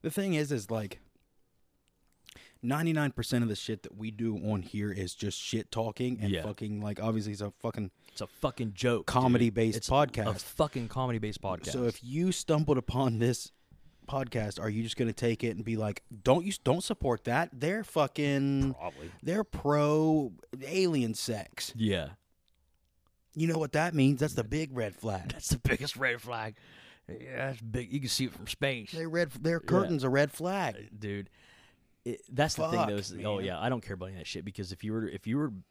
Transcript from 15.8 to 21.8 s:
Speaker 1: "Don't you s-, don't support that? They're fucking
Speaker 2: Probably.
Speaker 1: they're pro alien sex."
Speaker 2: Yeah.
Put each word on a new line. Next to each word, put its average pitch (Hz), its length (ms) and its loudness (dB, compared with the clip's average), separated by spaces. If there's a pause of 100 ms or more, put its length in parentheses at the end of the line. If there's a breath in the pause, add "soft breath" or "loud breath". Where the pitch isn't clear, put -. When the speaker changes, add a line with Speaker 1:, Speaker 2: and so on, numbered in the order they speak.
Speaker 1:
"Don't 165 220 6
you 202 60 -2
s-, - 80 -4
don't 151 260 2
support 127 400 0
that? 143 280 2
They're 175 320 -2
fucking 139 880 2
Speaker 2:
Probably. 85 360 -10 (120)
Speaker 1:
they're 190 220 0
pro 147 880 4 (340)
alien 151 480 4
sex." - 600 -6
Speaker 2:
Yeah. 95 360 2 (1200)